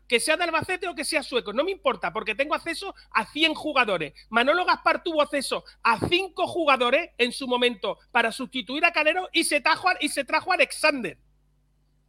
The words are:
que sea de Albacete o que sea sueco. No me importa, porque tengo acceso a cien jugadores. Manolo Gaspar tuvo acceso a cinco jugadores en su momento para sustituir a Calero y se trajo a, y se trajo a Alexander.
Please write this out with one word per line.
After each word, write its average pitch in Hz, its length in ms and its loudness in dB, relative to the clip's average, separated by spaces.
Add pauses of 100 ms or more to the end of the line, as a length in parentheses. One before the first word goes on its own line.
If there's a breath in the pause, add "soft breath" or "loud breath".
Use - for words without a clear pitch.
que 233 120 2
sea 311 180 0
de 349 60 -2
Albacete 349 440 -2
o 339 60 -6
que 277 100 -6
sea 294 200 -2
sueco. 208 300 -4
No 254 100 0
me 381 80 -2
importa, 208 420 -4
porque 214 220 -4
tengo 294 180 -2
acceso 339 400 -6 (160 soft breath)
a 220 160 0
cien 311 300 0
jugadores. 214 580 0 (160 soft breath)
Manolo 269 340 2
Gaspar 339 380 2
tuvo 311 220 0
acceso 269 400 -4 (180 soft breath)
a 220 160 2 (100)
cinco 359 380 0
jugadores 285 720 2
en 240 140 2
su - 160 -8
momento 247 500 0 (140 soft breath)
para 233 200 2
sustituir 254 540 -6
a 339 60 2
Calero 339 420 0
y 320 100 2
se 302 180 0
trajo 320 280 2
a, 359 100 2
y 302 100 -2
se 285 140 -4
trajo 311 280 -2
a - 20 2
Alexander. 277 640 0 (920)